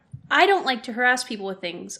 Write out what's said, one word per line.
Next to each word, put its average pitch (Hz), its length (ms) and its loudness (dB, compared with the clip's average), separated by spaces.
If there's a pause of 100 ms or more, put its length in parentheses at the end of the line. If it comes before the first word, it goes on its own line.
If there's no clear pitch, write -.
(300)
I 311 160 6
don't 392 200 4
like 254 180 -2
to 247 100 -10
harass 247 300 2
people 208 220 -8
with 190 160 -6
things. 180 380 -10